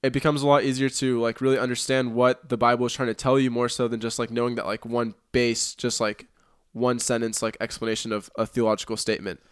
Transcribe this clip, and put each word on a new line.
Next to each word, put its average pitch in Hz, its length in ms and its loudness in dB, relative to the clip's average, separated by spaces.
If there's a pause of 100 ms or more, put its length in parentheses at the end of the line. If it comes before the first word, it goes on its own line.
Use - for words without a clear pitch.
it 135 100 0
becomes 143 300 0
a 143 60 2
lot 143 160 6
easier 131 260 0
to, 127 320 0
like, 117 180 -2
really 131 200 2
understand 123 560 -2
what 123 340 2
the 120 80 0
Bible 120 300 2
is 117 60 -4
trying 127 160 -2
to 113 40 -2
tell 131 240 2
you 131 140 2
more 120 180 0
so 123 180 -2
than 113 120 -4
just, 113 180 -6
like, 113 140 -4
knowing 120 240 -2
that, 113 100 -6
like, 107 180 -6
one 117 300 -2 (180)
base, 120 440 0
just, - 260 -2
like, 104 260 -4 (460)
one 120 240 0
sentence, 117 460 -2
like, 110 180 -4
explanation 113 500 -4
of 104 240 -4
a 113 120 0
theological 110 500 0
statement. 98 420 -4 (120)